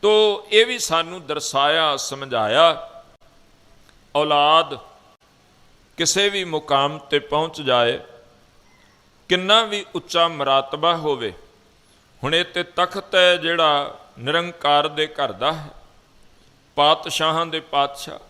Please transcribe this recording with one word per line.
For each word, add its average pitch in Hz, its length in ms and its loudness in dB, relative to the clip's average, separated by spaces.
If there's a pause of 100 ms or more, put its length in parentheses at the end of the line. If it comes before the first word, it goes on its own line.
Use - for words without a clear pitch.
ਤੋ 208 80 4 (400)
ਇਹ 214 140 6
ਵੀ 247 140 -6
ਸਾਨੂੰ 165 460 -4
ਦਰਸਾਇਆ, 147 720 0
ਸਮਝਾਇਆ। 135 920 0 (1300)
ਔਲਾਦ 147 640 2 (1200)
ਕਿਸੇ 190 320 2
ਵੀ 196 140 -4
ਮੁਕਾਮ 151 560 0
ਤੇ 147 200 -2
ਪਹੁੰਚ 156 420 -4
ਜਾਏ, 123 380 2 (1300)
ਕਿੰਨਾ 190 340 2
ਵੀ 208 220 -6 (100)
ਉੱਚਾ 170 320 0
ਮਰਾਤਬਾ 147 680 0
ਹੋਵੇ, 139 380 -4 (920)
ਹੁਣ 147 120 -2
ਇਹ 175 100 2
ਤੇ 175 180 -6
ਤਖਤ 180 520 -4
ਹੈ 180 220 6
ਜਿਹੜਾ 160 600 0 (220)
ਨਿਰੰਕਾਰ 147 680 0
ਦੇ 151 200 -4
ਘਰ 143 240 -6
ਦਾ 117 220 -2
ਹੈ, 151 160 -12 (1080)
ਪਾਤਸ਼ਾਹਾਂ 156 680 0
ਦੇ 160 140 -8
ਪਾਤਸ਼ਾਹ। 143 600 -4 (100)